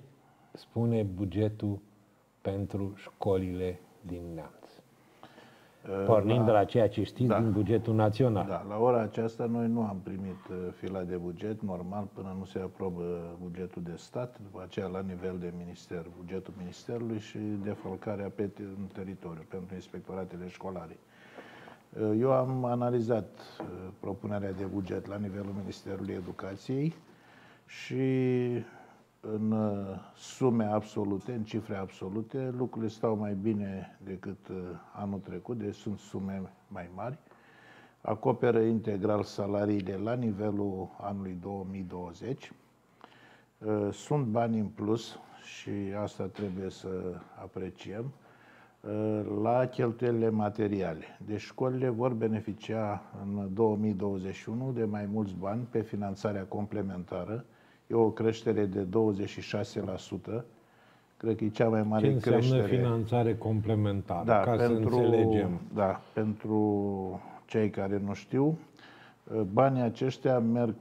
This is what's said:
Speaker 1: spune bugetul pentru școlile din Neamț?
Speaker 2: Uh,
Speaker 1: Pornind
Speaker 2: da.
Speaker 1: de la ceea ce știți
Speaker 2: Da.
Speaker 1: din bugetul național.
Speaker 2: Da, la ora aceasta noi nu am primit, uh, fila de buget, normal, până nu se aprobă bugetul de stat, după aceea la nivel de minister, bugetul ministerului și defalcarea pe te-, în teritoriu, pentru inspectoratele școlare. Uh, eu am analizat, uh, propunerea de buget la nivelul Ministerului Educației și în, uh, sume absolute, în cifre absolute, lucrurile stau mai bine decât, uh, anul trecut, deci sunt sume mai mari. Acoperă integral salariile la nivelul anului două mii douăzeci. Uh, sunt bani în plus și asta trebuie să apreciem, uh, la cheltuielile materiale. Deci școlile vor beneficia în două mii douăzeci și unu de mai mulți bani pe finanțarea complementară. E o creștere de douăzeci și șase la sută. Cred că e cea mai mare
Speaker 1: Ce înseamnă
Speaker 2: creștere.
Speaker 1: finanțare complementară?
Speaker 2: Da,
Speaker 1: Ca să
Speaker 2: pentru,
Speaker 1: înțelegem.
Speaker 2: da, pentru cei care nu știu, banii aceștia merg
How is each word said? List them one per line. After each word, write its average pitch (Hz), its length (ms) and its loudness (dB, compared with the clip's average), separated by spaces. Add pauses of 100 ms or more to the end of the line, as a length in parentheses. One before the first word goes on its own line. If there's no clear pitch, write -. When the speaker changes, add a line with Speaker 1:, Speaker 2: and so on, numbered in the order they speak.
(520)
Speaker 1:
spune 117 500 0
bugetul 101 760 0 (640)
pentru 98 560 -2
școlile 92 840 -2 (200)
din 87 220 -8 (120)
Neamț? 80 180 -12 (1400)
Speaker 2:
Uh, 98 180 0
Speaker 1:
Pornind 110 320 6
Speaker 2:
da. 117 60 6
Speaker 1:
de 117 60 6
la 104 140 8
ceea 110 240 6
ce 107 140 0
știți 123 260 0
Speaker 2:
Da. 107 120 6
Speaker 1:
din 113 120 4
bugetul 107 420 4
național. 107 520 4
Speaker 2:
Da, 98 220 -4
la 104 80 -6
ora 120 240 6
aceasta 113 440 -2
noi 117 240 0
nu 117 120 2
am 101 220 -2
primit, 95 480 -8
uh, 92 60 -6 (160)
fila 92 300 -6
de 90 140 -4
buget, 90 440 -6
normal, 95 520 -6
până 95 260 -10
nu 95 60 -6
se 95 140 -8
aprobă 87 840 -6
bugetul 90 400 -8
de 85 140 -8
stat, - 460 -8
după 95 220 -14
aceea 95 220 -6
la 92 200 -4
nivel 92 340 -4
de 87 180 -6
minister, 87 480 -10 (100)
bugetul 90 420 -8
ministerului 113 600 -6
și 107 200 -10 (240)
defalcarea 101 720 -4
pe - 80 -2
te-, 101 200 -4
în 98 300 -8
teritoriu, 87 560 -10
pentru 92 260 -8
inspectoratele 90 760 -10
școlare. 90 480 -10 (1040)
Uh, 107 200 4
eu 131 120 6
am 131 320 2
analizat, 120 640 2 (320)
uh, - 60 -8 (340)
propunerea 101 520 -4
de 95 120 -6
buget 95 420 -4
la 98 100 -8
nivelul 101 420 -6
Ministerului 98 560 -6
Educației 98 800 -4 (720)
și - 360 -6 (1160)
în, 107 320 0
uh, 101 460 0 (180)
sume 117 480 2
absolute, 104 680 0
în 117 100 -4
cifre 104 340 -4
absolute, 110 800 -6
lucrurile 113 340 -2
stau 113 260 2
mai 104 260 -2
bine 98 640 -2
decât, 95 440 -10
uh, 95 80 -8 (360)
anul 101 260 -4
trecut, 90 400 -8
deci 104 160 -4
sunt 101 240 -6
sume 98 440 -6 (260)
mai 90 260 -10
mari. 113 240 -8 (840)
Acoperă 117 580 4
integral 107 640 4
salariile 101 840 0
la 113 100 0
nivelul 101 720 0 (120)
anului 98 420 -6
două 98 280 -6
mii 95 180 -6
douăzeci. 90 640 -8 (1080)
Uh, 107 340 0
sunt 147 320 -2
bani 113 340 2
în 104 80 0
plus 107 520 -4 (240)
și - 280 -12 (320)
asta 101 220 -6
trebuie 95 460 -6
să - 180 -12 (540)
apreciem, 95 720 -8 (680)
uh, 107 400 0 (220)
la 120 240 4
cheltuielile 117 640 2
materiale. 101 720 0 (220)
Deci 104 140 -4
școlile 131 480 0
vor 123 240 2
beneficia 110 920 -2 (200)
în 101 320 -4
două 107 220 6
mii 107 180 2
douăzeci 95 400 -2
și - 140 -12
unu 127 260 -2
de 113 100 0
mai 104 280 -2
mulți 104 260 0
bani 107 320 -2
pe 117 100 2
finanțarea 101 680 -2
complementară. 98 960 -4 (460)
E 113 40 -2
o 113 160 6
creștere 110 560 2
de 95 140 0
douăzeci 104 480 2
și - 120 -8
șase 104 460 -4
la 92 100 -4
sută. 101 480 -6 (720)
Cred 113 200 2
că 117 80 -2
e 107 40 2
cea 113 200 4
mai 110 140 4
mare 107 240 4
Speaker 1:
Ce 139 60 8
înseamnă 120 280 6
Speaker 2:
creștere. 127 360 6
Speaker 1:
finanțare 117 600 4
complementară? 104 880 2
Speaker 2:
Da, 113 160 8
Speaker 1:
Ca 117 180 4
să 120 100 6
Speaker 2:
pentru, 110 280 4
Speaker 1:
înțelegem. 110 640 6 (140)
Speaker 2:
da, 95 260 2 (120)
pentru 104 1080 2 (260)
cei 107 240 2
care 98 360 0
nu 101 60 -2
știu, 143 460 2 (960)
banii 127 300 6
aceștia 127 560 2
merg 117 420 4